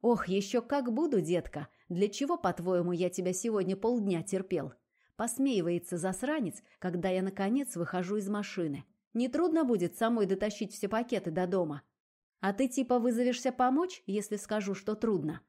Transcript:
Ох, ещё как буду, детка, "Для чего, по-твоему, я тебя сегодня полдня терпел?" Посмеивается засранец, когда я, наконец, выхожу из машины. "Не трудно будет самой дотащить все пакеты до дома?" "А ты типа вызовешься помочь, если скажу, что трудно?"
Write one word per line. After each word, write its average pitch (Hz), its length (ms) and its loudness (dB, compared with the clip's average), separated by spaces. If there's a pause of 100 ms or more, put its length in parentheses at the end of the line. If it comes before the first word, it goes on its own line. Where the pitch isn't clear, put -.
Ох, 233 260 2
ещё 196 340 0
как 247 320 0
буду, 277 260 2
детка, 156 480 -2 (220)
"Для 180 180 2
чего, 277 300 -2
по-твоему, 180 540 2
я 180 180 2
тебя 180 240 -2
сегодня 190 420 0
полдня 196 480 0
терпел?" 151 500 -2 (420)
Посмеивается 185 840 0
засранец, 190 640 -2 (160)
когда 180 320 -2
я, 185 120 2
наконец, 196 540 0
выхожу 180 420 -2
из 196 120 -4
машины. 175 560 -4 (280)
"Не 240 140 0
трудно 320 380 2
будет 180 320 0
самой 226 300 2
дотащить 196 460 -2
все - 140 -6
пакеты 214 440 -2
до 180 160 0
дома?" 175 340 0 (580)
"А 196 140 0
ты 262 140 2
типа 254 320 2
вызовешься 247 520 2
помочь, 262 540 2
если 202 320 -4
скажу, 202 380 -2
что 214 200 -4
трудно?" 196 540 0